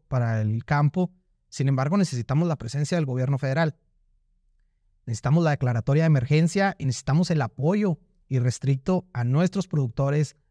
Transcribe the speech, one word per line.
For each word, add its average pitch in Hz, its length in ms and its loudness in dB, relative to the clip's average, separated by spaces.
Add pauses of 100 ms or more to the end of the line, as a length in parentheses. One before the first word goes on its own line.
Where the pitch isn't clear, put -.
para 113 340 -2
el 107 240 -2
campo. 147 480 0 (340)
Sin - 200 -4
embargo, 139 280 0
necesitamos 156 520 0
la 160 100 -2
presencia 147 400 -4
del 160 80 0
gobierno 127 320 -2
federal. 143 400 -2 (1300)
Necesitamos 131 380 0
la 156 80 2
declaratoria 135 520 0
de 165 40 2
emergencia 160 720 2
y 143 60 -6
necesitamos 135 440 0
el 156 120 0
apoyo 165 580 0 (280)
irrestricto 135 880 0
a 120 100 -4
nuestros 175 440 0
productores, 139 680 -2 (160)